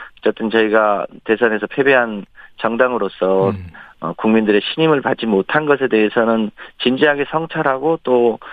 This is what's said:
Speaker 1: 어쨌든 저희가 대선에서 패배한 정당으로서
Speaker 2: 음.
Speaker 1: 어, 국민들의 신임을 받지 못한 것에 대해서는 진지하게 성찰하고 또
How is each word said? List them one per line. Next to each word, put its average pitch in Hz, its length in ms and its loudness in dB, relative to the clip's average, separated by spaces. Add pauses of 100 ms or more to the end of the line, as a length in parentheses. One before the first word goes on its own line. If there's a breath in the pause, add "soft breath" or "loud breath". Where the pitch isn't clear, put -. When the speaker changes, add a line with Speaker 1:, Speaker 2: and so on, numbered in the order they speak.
(200 loud breath)
Speaker 1:
어쨌든 110 300 -2
저희가 107 580 2 (180)
대선에서 107 420 0
패배한 123 580 0 (320 loud breath)
정당으로서 101 920 0
Speaker 2:
음. 95 180 -6 (340 loud breath)
Speaker 1:
어, 85 120 -6
국민들의 107 480 2 (120)
신임을 156 280 2
받지 113 260 -4
못한 110 380 0
것에 139 220 0
대해서는 110 640 0 (300 loud breath)
진지하게 143 480 0
성찰하고 156 720 -2
또 120 360 2 (140 loud breath)